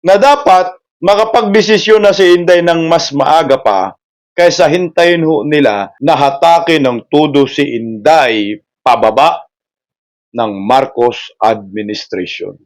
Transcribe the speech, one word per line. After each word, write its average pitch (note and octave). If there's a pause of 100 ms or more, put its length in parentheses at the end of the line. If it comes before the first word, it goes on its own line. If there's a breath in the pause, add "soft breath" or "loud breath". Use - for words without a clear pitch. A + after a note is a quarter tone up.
Na F#3+
dapat G3+ (240)
makapagdesisyon G#3
na G3
si G3
Inday F3
ng E3
mas E3
maaga C#3+
pa F#2+ (340)
kaysa F3
hintayin E3+
ho D3+
nila B2
na D3+
hatakin D#3+
ng A#2+
todo C#3+
si C#3
Inday A2+ (180)
pababa A#2+ (880)
ng A2+ (100)
Marcos A#2+
administration. G#2